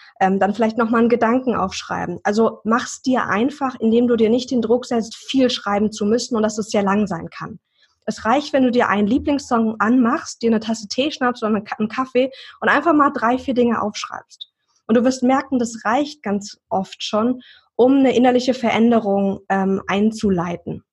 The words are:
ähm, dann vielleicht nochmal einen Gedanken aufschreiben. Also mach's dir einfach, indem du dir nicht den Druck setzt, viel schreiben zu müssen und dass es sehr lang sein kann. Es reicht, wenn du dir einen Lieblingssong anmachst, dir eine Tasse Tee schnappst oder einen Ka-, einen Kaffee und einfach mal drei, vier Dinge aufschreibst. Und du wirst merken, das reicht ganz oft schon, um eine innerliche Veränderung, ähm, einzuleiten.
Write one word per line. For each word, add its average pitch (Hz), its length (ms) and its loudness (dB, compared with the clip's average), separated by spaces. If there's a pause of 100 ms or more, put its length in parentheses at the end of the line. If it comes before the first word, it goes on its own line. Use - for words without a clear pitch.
(220)
ähm, 190 180 2
dann 196 140 2
vielleicht 220 240 0
nochmal 226 240 2
einen 233 80 4
Gedanken 233 460 2
aufschreiben. 175 680 -6
Also 220 400 0
mach's 233 380 -2
dir 254 240 0
einfach, 254 540 -2
indem 226 280 2
du 240 80 2
dir 226 140 4
nicht 254 220 0
den 247 100 0
Druck 233 240 0
setzt, 226 300 -4
viel 262 340 0
schreiben 208 420 -2
zu 214 140 -4
müssen 240 300 0
und 220 80 0
dass 214 140 -2
es 214 120 -6
sehr 202 140 0
lang 202 240 2
sein 165 220 -8
kann. - 300 -14 (460)
Es - 200 -8
reicht, 285 280 0
wenn 269 100 4
du 247 80 4
dir 233 180 2
einen 202 180 2
Lieblingssong 240 720 0
anmachst, 240 640 0
dir 226 80 2
eine 220 100 2
Tasse 220 280 -6
Tee 285 240 -2
schnappst 247 320 -4
oder 214 120 0
einen 208 100 -4
Ka-, - 120 -10
einen 214 120 -2
Kaffee 262 420 -2 (280)
und 180 100 0
einfach 294 240 4
mal 285 180 4
drei, 254 260 0
vier 262 160 -4
Dinge 233 280 2
aufschreibst. - 680 -10 (380)
Und 226 80 2
du 240 80 4
wirst 254 180 0
merken, 269 380 0
das 233 260 -6
reicht 285 380 -2
ganz 202 360 -6 (100)
oft - 340 -6
schon, 247 380 -2 (340)
um 262 240 4
eine 262 160 4
innerliche 247 400 2
Veränderung, 214 920 2
ähm, 190 400 0
einzuleiten. 196 1040 -2